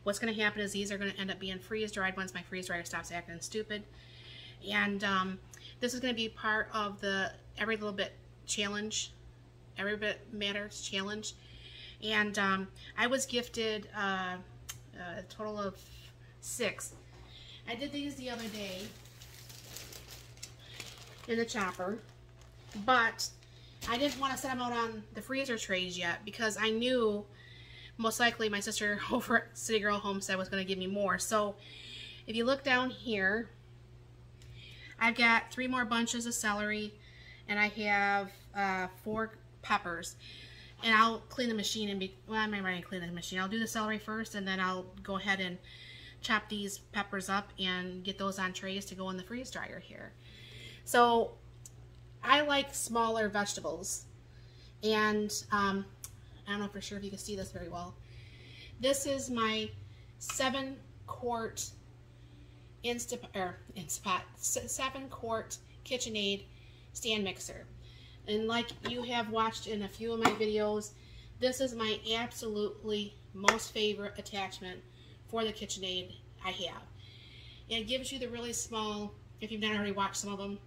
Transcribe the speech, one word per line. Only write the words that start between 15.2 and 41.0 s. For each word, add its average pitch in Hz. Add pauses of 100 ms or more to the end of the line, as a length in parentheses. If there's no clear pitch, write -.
total 214
of 196 (640)
six. - (720)
I 233
did 277
these 285
the 254
other 226
day 202 (2500)
in 233
the 233
chopper, 202 (880)
but 233 (580)
I 233
didn't 262
wanna 269
set 262
'em 247
out 240
on 226 (100)
the 214
freezer 262
trays 185
yet 175
because 214
I 214
knew 226 (720)
most 226
likely 233
my 202
sister 208
<laughs> -
over -
at -
City 220
Girl 202
Homestead 196
was 190
gonna 190
give 185
me 185
more. 196
So 208 (680)
if 220
you 233
look 269
down 254
here, 214 (1500)
I've 226
got 233
three 254
more 254
bunches 233
of 233
celery 208 (540)
and 208
I 208
have, 202 (220)
uh, 190 (160)
four 220 (240)
peppers. 180 (680)
And 226
I'll 220 (100)